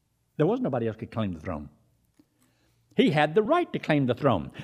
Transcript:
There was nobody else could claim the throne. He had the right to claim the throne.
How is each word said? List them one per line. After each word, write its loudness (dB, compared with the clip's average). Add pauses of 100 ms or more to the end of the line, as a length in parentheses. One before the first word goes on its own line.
(360)
There 2
was 0
nobody -2
else -6
could -12
claim -4
the -12
throne. -8 (1300)
He 4
had 2
the 4
right 0
to -4
claim 2
the 2
throne. 0 (120)